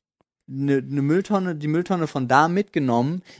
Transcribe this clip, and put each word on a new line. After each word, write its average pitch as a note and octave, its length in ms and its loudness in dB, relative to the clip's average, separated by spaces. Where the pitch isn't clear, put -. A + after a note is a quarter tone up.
eine, C#3 320 0
eine C3+ 240 -4
Mülltonne, F#3 520 0
die D3+ 140 -6
Mülltonne E3+ 380 -2
von C3 220 -4
da C#3+ 200 6
mitgenommen. D#3 760 0